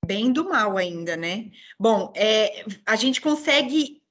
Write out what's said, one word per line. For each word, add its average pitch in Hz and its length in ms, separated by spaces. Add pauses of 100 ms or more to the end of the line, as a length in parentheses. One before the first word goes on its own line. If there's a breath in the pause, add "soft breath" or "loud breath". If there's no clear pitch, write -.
Bem 208 240
do 330 200
mal 214 260
ainda, 170 400
né? 180 300 (340 loud breath)
Bom, 202 340
é, 214 480 (220)
a 214 100
gente 254 280
consegue 302 880